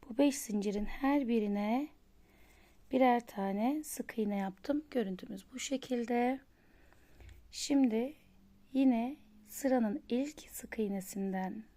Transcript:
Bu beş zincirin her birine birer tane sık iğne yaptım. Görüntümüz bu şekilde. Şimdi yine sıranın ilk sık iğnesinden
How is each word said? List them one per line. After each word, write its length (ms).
Bu 80
beş 200
zincirin 480
her 420
birine 600
birer 360
tane 560
sık 340
iğne 200
yaptım. 540
Görüntümüz 640
bu 60
şekilde. 800
Şimdi 640
yine 440
sıranın 600
ilk 320
sık 280
iğnesinden 840